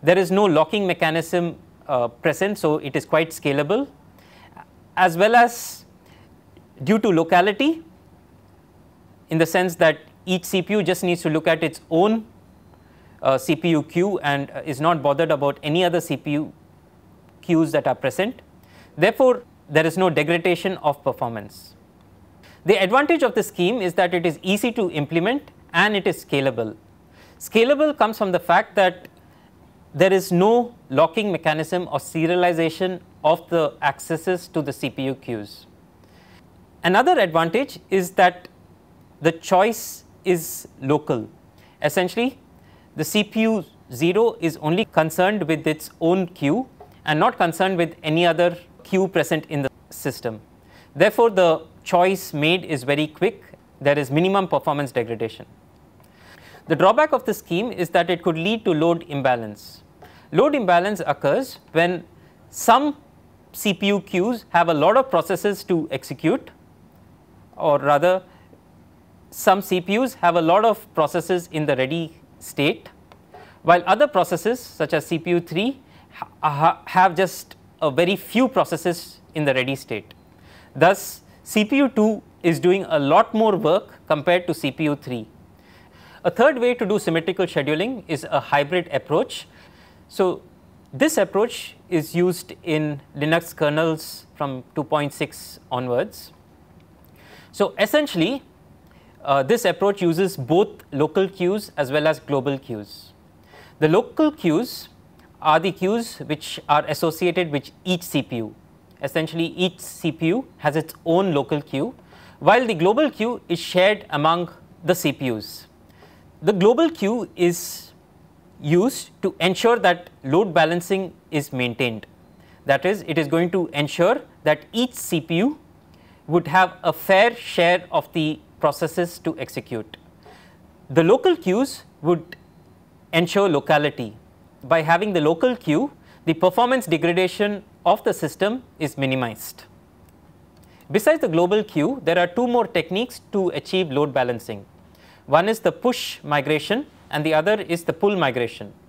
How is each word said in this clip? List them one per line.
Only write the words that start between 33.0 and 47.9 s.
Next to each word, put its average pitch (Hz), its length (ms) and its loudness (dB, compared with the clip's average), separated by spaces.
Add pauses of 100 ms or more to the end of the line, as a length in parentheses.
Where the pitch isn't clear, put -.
of 165 240 2
the 160 340 0
accesses 165 640 -4
to 160 140 -4
the 139 100 -6
C - 160 -8
P 135 160 -8
U 135 100 -4
queues. 110 520 -12 (1160)
Another 247 360 4
advantage 170 600 0 (120)
is 180 220 0
that 180 360 2 (720)
the 160 120 2
choice 196 720 0 (200)
is 175 440 -2 (120)
local. 139 480 -2 (540)
Essentially, 202 560 -2 (580)
the 156 80 -4
C 208 200 0
P 220 180 -2
U 220 220 0 (280)
zero 180 480 0
is 160 180 -2
only 170 260 0
concerned 185 600 0
with 156 220 -2
its 156 240 -4 (100)
own 175 260 2
queue 180 420 -2 (360)
and 151 140 0
not 226 200 2
concerned 185 400 0
with 165 240 -2